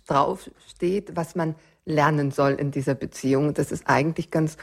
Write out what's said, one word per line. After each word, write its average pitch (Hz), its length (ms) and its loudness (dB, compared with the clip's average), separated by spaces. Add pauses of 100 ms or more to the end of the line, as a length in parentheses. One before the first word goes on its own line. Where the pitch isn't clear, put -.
drauf 151 420 0 (200)
steht, 180 480 -4
was 165 180 -4
man 160 220 -2 (300)
lernen 147 440 2
soll 139 220 2
in 139 180 -2
dieser 139 240 -2
Beziehung. 135 580 0
Dass 147 200 -2
es - 140 -8
eigentlich 147 440 0
ganz 156 320 0